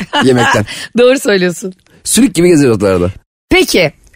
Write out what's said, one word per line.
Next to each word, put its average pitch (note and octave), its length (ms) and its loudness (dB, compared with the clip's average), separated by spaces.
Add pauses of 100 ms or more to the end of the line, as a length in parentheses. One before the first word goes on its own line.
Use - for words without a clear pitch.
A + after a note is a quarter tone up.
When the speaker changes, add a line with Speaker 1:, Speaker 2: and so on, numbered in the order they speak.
(120)
Speaker 1:
<laughs> D4 120 -2
Speaker 2:
yemekten. A#2+ 420 0 (320)
Speaker 1:
Doğru B3+ 200 4
söylüyorsun. F#3 540 -4 (320)
Speaker 2:
Sülük A#3+ 300 0
gibi F3 140 2
gezeriz C#3+ 220 4
ortalarda. F#2+ 400 0 (400)
Speaker 1:
Peki, A3 420 0 (240)